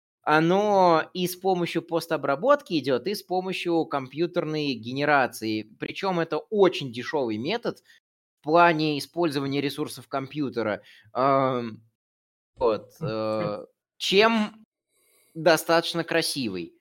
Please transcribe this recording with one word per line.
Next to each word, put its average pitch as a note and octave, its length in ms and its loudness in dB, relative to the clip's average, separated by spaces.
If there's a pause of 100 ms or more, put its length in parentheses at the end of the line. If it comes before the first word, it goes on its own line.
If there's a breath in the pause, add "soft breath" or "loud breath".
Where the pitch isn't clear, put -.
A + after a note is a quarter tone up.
(220)
оно F3 920 4
и F3+ 140 -2
с F3+ 100 -6
помощью F3 460 -2
постобработки E3 960 0
идет, B2+ 280 -2
и G#3 80 -2
с G#3 80 -8
помощью F3+ 600 -2
компьютерной D3+ 880 -4
генерации. A#2+ 920 0 (140)
Причем F#3 420 -4
это D#3 180 -4
очень F3+ 520 0
дешевый A#2+ 460 -4
метод F3+ 460 -6 (580 soft breath)
в - 40 -20
плане D#3 540 4
использования C#3+ 640 -2
ресурсов C#3 480 -8
компьютера. B2+ 720 -4 (340 loud breath)
Эм, C3 680 0 (720)
вот, - 360 0 (100)
э, G#2+ 600 -4 (340)
чем G#3+ 540 2 (840)
достаточно E3 680 2
красивый. A#2+ 800 -4